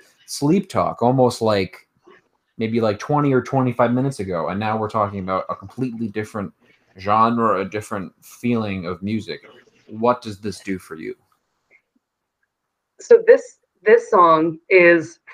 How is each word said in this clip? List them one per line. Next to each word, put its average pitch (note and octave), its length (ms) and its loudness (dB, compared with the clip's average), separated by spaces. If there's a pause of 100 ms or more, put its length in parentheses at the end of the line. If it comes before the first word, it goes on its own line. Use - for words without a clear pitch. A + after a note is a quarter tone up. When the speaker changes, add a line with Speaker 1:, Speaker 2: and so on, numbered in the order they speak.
(260)
Speaker 1:
Sleep D#3 440 -2
Talk E2+ 320 -2
almost, B2 400 2
like, G#2 480 -2 (680)
maybe, A2+ 220 -2
like, G#2+ 200 0
twenty D3 340 0
or B2 80 2
twenty-five B2 500 0
minutes C3 300 -2
ago. E2+ 260 -6
And F#2 120 -4
now A2 180 -4
we're G#2+ 120 -4
talking G2+ 300 -4
about F#2 300 -6
a - 60 -8
completely A#2 520 -8
different G#2 460 -10 (460)
genre, A2 640 2
a G2+ 40 -4
different G2+ 560 -8
feeling G#2+ 640 -6
of F2 160 -8
music. G2+ 400 -8 (460)
What A2+ 340 -2
does G#2 180 -14
this G#2 200 -10
do F#2+ 180 -8
for - 180 -18
you? E2 200 -12 (1800)
Speaker 2:
So - 260 4
this, C4 340 4 (240)
this A3+ 260 4
song E3 500 4 (100)
is E3+ 500 4 (140)